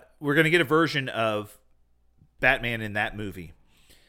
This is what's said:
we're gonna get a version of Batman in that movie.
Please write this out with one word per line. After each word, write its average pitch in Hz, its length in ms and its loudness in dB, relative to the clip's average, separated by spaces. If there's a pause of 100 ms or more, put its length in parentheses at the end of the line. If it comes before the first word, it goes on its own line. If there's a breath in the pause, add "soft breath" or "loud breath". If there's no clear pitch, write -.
(200)
we're 147 160 0
gonna 156 140 6
get 170 120 4
a 147 40 0
version 143 440 0
of 107 480 -2 (800)
Batman 120 420 0
in 104 120 -6
that 104 220 -2
movie. 92 380 -10 (560 soft breath)